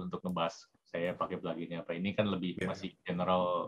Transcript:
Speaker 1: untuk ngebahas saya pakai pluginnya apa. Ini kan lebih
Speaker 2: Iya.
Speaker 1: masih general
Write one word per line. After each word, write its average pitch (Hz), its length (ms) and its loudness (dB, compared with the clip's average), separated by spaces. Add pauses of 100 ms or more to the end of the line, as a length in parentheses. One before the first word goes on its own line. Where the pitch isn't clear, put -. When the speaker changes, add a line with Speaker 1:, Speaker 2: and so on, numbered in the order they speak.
Speaker 1:
untuk 90 180 -4
ngebahas 87 360 0 (280)
saya 87 300 0
pakai - 240 -2
pluginnya 85 420 -4
apa. 85 140 -6
Ini 92 180 0
kan 104 140 2
lebih 90 300 0
Speaker 2:
Iya. 92 120 -2
Speaker 1:
masih - 340 -6
general 90 400 4 (260)